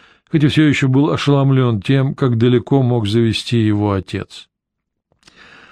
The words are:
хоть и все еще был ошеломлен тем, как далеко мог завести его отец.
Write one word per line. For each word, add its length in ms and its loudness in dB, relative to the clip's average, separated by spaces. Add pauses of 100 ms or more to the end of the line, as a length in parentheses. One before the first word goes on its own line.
(320)
хоть 120 2
и 40 4
все 160 2
еще 240 2
был 240 2
ошеломлен 720 0
тем, 340 -2
как 220 -2
далеко 440 2
мог 240 0
завести 540 -2
его 320 0
отец. 560 -8 (1200)